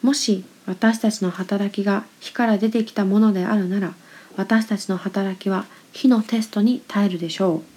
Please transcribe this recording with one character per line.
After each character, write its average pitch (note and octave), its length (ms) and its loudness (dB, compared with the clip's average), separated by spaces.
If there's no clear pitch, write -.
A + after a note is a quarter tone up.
も C4 120 2
し G3+ 300 -2
私 A3+ 340 0
た G#3+ 120 0
ち - 100 -6
の F#3 100 0
働 G3+ 400 -4
き G3+ 120 -4
が G3+ 200 0
火 - 140 -16
か A#3+ 120 0
ら A3 120 2
出 A3 120 2
て A3+ 160 0
き - 60 -16
た G3+ 140 -2
も F#3+ 140 4
の G#3+ 140 6
で F#3 120 0
あ G#3+ 100 0
る F#3+ 140 0
な G3 100 0
ら、 E3+ 140 -4
私 A3 300 0
た G#3+ 120 -2
ち - 100 -8
の F#3 100 -2
働 F#3+ 400 -4
き - 120 -4
は F#3+ 160 -2
火 - 140 0
の A#3+ 140 6
テ A3 200 0
ス A3 80 -4
ト G#3 120 -2
に A#3+ 260 2
耐 G#3 180 0
え G3 40 4
る F3+ 100 -6
で E3+ 100 -4
し E3 120 -4
ょ F3+ 140 2
う。 D#3 60 -4